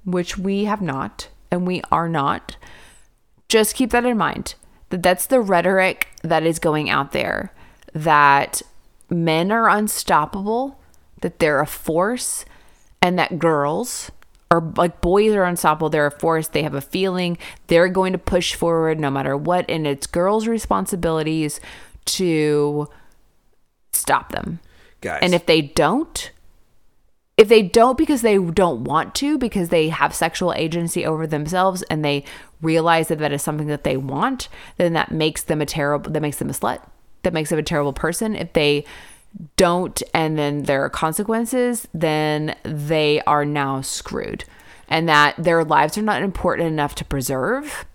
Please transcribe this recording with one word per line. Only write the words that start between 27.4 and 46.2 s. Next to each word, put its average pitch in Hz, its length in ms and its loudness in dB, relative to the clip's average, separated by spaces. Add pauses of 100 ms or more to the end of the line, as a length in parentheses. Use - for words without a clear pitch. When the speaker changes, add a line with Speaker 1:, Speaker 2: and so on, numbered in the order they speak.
Speaker 1:
they 226 140 8
don't 233 340 4
because 302 260 0
they 214 160 4
don't 170 460 2
want 135 320 -2
to, 285 220 0
because 202 300 -2
they 165 220 2
have 156 240 0
sexual 170 400 -2
agency 165 520 -4
over 160 200 -2
themselves 180 580 0
and 156 200 -4
they 143 200 0 (360)
realize 160 480 2
that 160 120 -2
that 147 120 0
is 147 100 -4
something 151 260 -4
that 147 160 -6
they 143 120 0
want, 143 520 -4 (300)
then 175 160 2
that - 180 0
makes 156 320 0
them 151 160 -2
a 147 60 0
terrible, 147 440 -2
that 156 100 -2
makes 147 180 -4
them 139 120 -4
a - 40 -6
slut. - 260 -4 (420)
That 180 100 0
makes 160 180 -4
them 160 80 0
a 147 40 -2
terrible 147 300 -2
person. 202 420 -4
If - 200 -8
they 147 300 2 (720)
don't, 175 460 2 (120)
and 156 240 0
then 147 260 -2
there 139 200 0
are 143 60 -4
consequences, 226 1040 -2
then 151 720 0
they 151 640 0
are 147 160 2
now 139 360 -2
screwed. - 640 -8 (440)
And 160 200 0
that 147 300 6
their 165 260 4
lives 151 340 2
are 214 40 -2
not 196 200 0